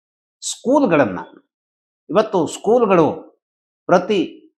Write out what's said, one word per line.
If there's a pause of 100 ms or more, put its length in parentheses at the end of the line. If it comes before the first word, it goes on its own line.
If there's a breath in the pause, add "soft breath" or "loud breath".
(420)
ಸ್ಕೂಲ್ಗಳನ್ನ, (880)
ಇವತ್ತು
ಸ್ಕೂಲ್ಗಳು (720)
ಪ್ರತಿ